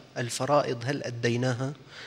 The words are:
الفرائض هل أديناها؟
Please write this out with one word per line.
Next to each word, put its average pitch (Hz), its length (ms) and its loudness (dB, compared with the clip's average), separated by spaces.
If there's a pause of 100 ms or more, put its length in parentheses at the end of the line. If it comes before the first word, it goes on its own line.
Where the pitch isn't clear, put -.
(160)
الفرائض 131 720 2
هل 139 160 -2
أديناها؟ 120 720 0 (340)